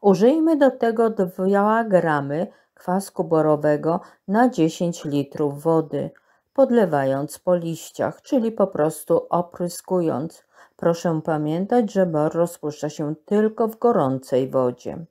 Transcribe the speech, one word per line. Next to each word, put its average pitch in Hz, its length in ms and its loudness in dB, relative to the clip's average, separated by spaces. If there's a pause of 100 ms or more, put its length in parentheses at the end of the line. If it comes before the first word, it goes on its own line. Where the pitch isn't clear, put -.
Użyjmy 269 560 4
do 277 140 6
tego 226 380 0
dwa 202 720 0
gramy 165 640 0 (260)
kwasku 190 500 -4
borowego 156 760 2 (280)
na 226 220 4
dziesięć 170 560 -2
litrów 143 580 -4
wody, 160 480 -2 (420)
podlewając 151 880 2
po 180 160 0
liściach, 165 680 -6
czyli 226 300 -2
po 214 160 0
prostu 160 640 -2
opryskując. 175 1120 -4 (320)
Proszę 165 500 -2
pamiętać, 175 680 -2
że 190 120 2
bor 160 300 0
rozpuszcza 156 540 -4
się 151 260 -6 (100)
tylko 214 420 0
w 220 120 -10
gorącej 135 680 0
wodzie. 127 600 -4